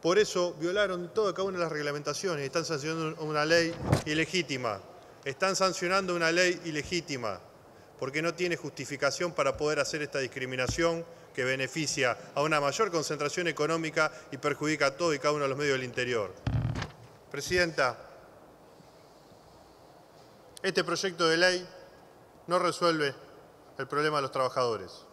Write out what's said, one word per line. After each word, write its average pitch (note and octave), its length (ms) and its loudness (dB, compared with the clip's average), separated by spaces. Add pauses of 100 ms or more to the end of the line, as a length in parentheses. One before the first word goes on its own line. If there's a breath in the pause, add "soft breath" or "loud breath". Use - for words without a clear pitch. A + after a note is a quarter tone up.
Por F3+ 160 6
eso F3+ 360 2
violaron F3+ 600 0
toda G#3 180 2
cada F#3+ 160 -2
una F#3+ 100 -4
de E3+ 60 2
las D#3 80 -2
reglamentaciones D3 680 -2
y C#3 40 -4
están D#3 180 -2
sancionando D#3 600 -4
una D3+ 200 0
ley E3 300 4 (300)
ilegítima. D3 760 0 (440)
Están F#3 320 0
sancionando F#3 580 0
una E3 160 2
ley F3 340 4
ilegítima C#3+ 760 -4 (580 loud breath)
porque C#3 240 -4
no E3 120 0
tiene F3 220 0
justificación D3 760 -2
para C3+ 240 2
poder D3 240 0
hacer D3 220 -2
esta C#3+ 180 -4
discriminación C3 840 -2 (300 loud breath)
que B2+ 100 -2
beneficia C3 720 0 (180 loud breath)
a C#3+ 80 2
una D#3 180 2
mayor C#3+ 300 0
concentración D#3 580 -2
económica D#3 640 0 (180 loud breath)
y C#3 60 -10
perjudica D3 500 0
a C3+ 100 0
todo E3+ 160 2
y C#3+ 60 0
cada D3+ 160 2
uno D3 80 -2
de C#3 60 2
los C3+ 100 -2
medios D3 180 2
del B2+ 80 -2
interior. A#2+ 480 -2 (1000)
Presidenta, D3+ 680 0 (2750)
este F3+ 220 0
proyecto F3 420 0
de D#3+ 100 6
ley F3+ 320 2 (800)
no F3 120 2
resuelve E3 540 2 (680)
el C3 100 -6
problema D3+ 300 2
de C#3 40 2
los C3+ 100 -4
trabajadores. A#2+ 600 0 (200)